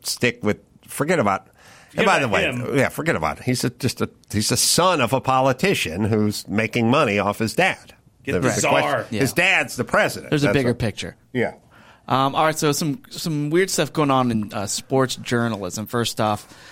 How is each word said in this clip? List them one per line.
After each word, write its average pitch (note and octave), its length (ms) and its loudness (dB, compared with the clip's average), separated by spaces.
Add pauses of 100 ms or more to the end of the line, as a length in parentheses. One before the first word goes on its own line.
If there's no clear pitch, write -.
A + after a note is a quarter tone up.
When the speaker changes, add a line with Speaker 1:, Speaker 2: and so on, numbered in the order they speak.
Speaker 1:
stick - 400 -2
with, G#2+ 160 0 (280)
forget D#3+ 340 -2
about, G3 260 0 (440)
Speaker 2:
Forget - 80 -14
Speaker 1:
and A3+ 80 4
by F#3 120 4
Speaker 2:
about - 40 2
Speaker 1:
the B2+ 120 0
way, F2+ 100 2
Speaker 2:
him. B2+ 340 -2
Speaker 1:
yeah, A#2 100 4
forget D3 260 -2
about D#2 240 -2
it. - 60 -16
He's B2 180 -2
a, B2+ 80 0
just - 300 -4
a, - 80 -2 (240)
he's G#2+ 180 0
a B2 60 0
son E3+ 440 2
of A#2 120 2
a C3 80 2
politician C3 840 2
who's G#2+ 440 0
making A2 420 0
money B2 280 2
off G2+ 200 0
his A2 160 -2
dad. - 400 -2 (300)
Speaker 2:
Get - 80 -4
Speaker 1:
There F2+ 80 2
Speaker 2:
the B2+ 80 2
Speaker 1:
was G#2 100 0
a - 40 -2
Speaker 2:
czar. C#3+ 100 2
Speaker 1:
question. C#3+ 380 0
Speaker 3:
Yeah. G#2+ 100 -2
Speaker 1:
His C3+ 120 0
dad's F3 440 0
the A#2+ 80 -2
president. F3+ 460 0
Speaker 3:
There's D3 140 0
a - 40 4
Speaker 1:
That's G2+ 80 2
Speaker 3:
bigger B2 140 2
Speaker 1:
what A#2 80 -2
Speaker 3:
picture. G2 380 -4 (160)
Speaker 1:
Yeah. A2+ 220 -2 (520)
Speaker 3:
Um, C3+ 280 0
all D#3 120 2
right, D#3 120 0
so D3+ 140 0
some, C#3+ 380 -4
some D3 400 -4
weird F#3 180 2
stuff D#3 240 -2
going C#3+ 180 2
on B2+ 200 4
in, G#2+ 240 -2
uh, G2+ 120 -4
sports - 500 -2
journalism. A2 680 -4
First A#2 380 -2
off, G#2+ 260 -2 (240)